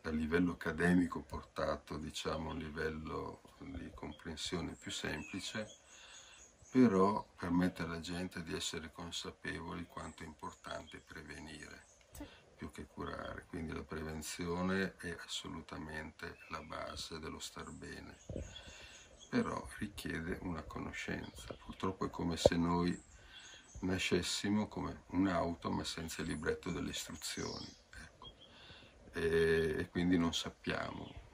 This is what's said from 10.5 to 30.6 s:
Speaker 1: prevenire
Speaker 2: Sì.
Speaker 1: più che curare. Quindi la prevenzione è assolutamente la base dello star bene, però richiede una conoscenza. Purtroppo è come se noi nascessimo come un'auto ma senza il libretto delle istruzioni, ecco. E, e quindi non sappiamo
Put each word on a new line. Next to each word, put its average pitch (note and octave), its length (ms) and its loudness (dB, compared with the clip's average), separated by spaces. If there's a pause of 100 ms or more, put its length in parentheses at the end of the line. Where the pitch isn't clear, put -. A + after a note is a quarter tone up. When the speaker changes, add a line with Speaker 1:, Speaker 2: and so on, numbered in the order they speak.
Speaker 1:
prevenire D#2 840 -12 (280)
Speaker 2:
Sì. C#4+ 140 -10 (300)
Speaker 1:
più D#2+ 140 -10
che - 160 -10
curare. - 600 -6
Quindi D#2+ 260 -4
la D#2 100 -4
prevenzione F2 1120 0
è E2+ 280 -6
assolutamente D#2+ 1120 -6 (100)
la D#2+ 140 -6
base D#2 560 -8
dello D#2+ 200 -8
star - 320 -8
bene, - 460 -10 (1120)
però - 380 2 (120)
richiede E2 640 -4
una E2 200 -2
conoscenza. - 920 -6
Purtroppo - 520 -2
è F2+ 40 0
come E2+ 260 0
se - 200 8
noi F2 440 4 (800)
nascessimo F#2+ 880 2
come D#2+ 400 -4
un'auto F2 640 4
ma F2+ 140 0
senza - 380 -4
il E2 60 0
libretto D#2 420 0
delle E2 200 -2
istruzioni, - 800 -4 (340)
ecco. - 280 -16 (840)
E, E2 680 6
e D#2+ 120 -2
quindi F2+ 260 6
non E2+ 160 6
sappiamo - 800 -4 (220)